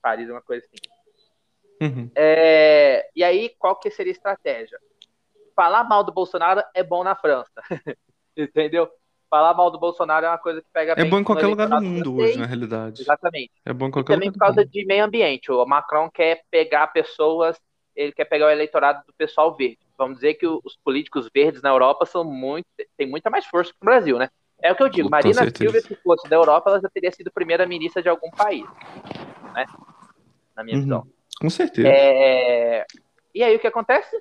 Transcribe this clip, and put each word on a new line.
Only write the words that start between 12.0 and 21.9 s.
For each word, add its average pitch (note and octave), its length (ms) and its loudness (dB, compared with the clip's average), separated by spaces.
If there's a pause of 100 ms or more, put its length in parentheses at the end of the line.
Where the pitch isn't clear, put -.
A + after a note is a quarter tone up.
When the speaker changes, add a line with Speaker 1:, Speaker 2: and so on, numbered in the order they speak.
Speaker 1:
francês. A4+ 140 2
Speaker 2:
hoje, - 100 -4
na A#2 60 -6
realidade. A2+ 560 -8
Speaker 1:
Exatamente. D3 480 -4 (140)
Speaker 2:
É C3 80 -8
bom B2+ 140 -6
em - 20 -6
Speaker 1:
E C3+ 40 -8
Speaker 2:
qualquer C3+ 220 0
Speaker 1:
também F#3+ 140 -2
Speaker 2:
lugar G3 40 -6
Speaker 1:
por - 60 -16
Speaker 2:
do G3+ 160 4
Speaker 1:
causa G#3 80 2
Speaker 2:
mundo. G3+ 100 0
Speaker 1:
de G3+ 120 -8
meio G3 200 2
ambiente. F#3+ 480 -2
O B2 120 2
Macron D3 460 0
quer E3 400 0
pegar D#3 380 0
pessoas, D#3+ 680 -2 (380)
ele C#3+ 160 -6
quer D3+ 140 -4
pegar D3+ 200 2
o D3+ 40 6
eleitorado D3+ 560 0
do - 80 -20
pessoal D#3 420 0
verde. B2 220 -4 (180)
Vamos C3 200 -6
dizer D3 180 0
que E3+ 120 -4
o, D#3+ 180 -4
os - 200 -18
políticos C#3 480 -4
verdes C#3+ 300 0
na C#3 80 2
Europa C3 340 4